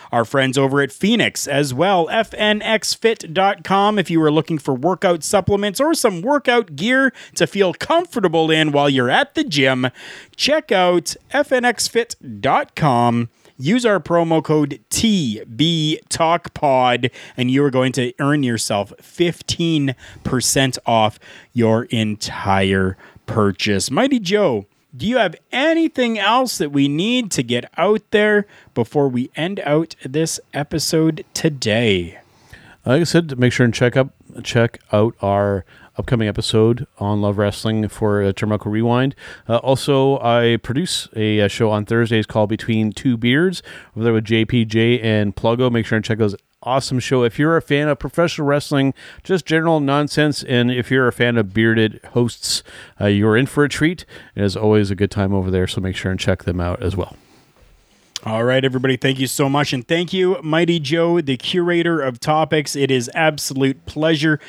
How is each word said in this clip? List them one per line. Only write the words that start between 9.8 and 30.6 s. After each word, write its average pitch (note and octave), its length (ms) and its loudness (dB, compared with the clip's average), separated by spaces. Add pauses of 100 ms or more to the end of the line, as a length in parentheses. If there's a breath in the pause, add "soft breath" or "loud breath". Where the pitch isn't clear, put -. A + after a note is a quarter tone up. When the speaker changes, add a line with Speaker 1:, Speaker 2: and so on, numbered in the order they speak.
Speaker 1:
check D4+ 340 -2
out F3+ 460 2 (160)
F C#4+ 200 0
N B3 120 2
X A#3+ 240 0
fit - 260 -4 (260)
dot F#3 360 0
com. A#2+ 520 2 (320 soft breath)
Use G#3+ 240 0
our G#3 140 2
promo E3 460 0
code D#3 340 0 (120)
T D#3 520 0 (140)
B D#3 420 0 (100)
Talk E3+ 460 -2
Pod, B2+ 560 2 (260 loud breath)
and B2+ 140 0
you C3+ 140 2
are C#3+ 60 2
going C3 220 0
to B2 280 -4
earn D3 240 0
yourself A2 560 -2
fifteen E3 960 -2 (260 loud breath)
percent C3 640 0
off A2 320 2 (340 loud breath)
your A2+ 340 2
entire G2 1120 0 (300 loud breath)
purchase. G2+ 640 -2
Mighty A#3+ 300 0
Joe, F3 460 0 (300)
do C3 100 -8
you A#3+ 100 -2
have F#3+ 180 0 (160)
anything C#4+ 680 0
else A3+ 420 0
that D3+ 120 -2
we C#3+ 160 2
need G3+ 460 -2
to D3 100 -2
get A#2+ 220 -4 (120)
out G#3 260 0 (100)
there G#3 340 2 (280 loud breath)
before C#3 340 0
we B2 260 -4
end F3+ 300 -4
out D#3 400 0
this D3+ 340 -4 (160)
episode D#3 720 -2 (100)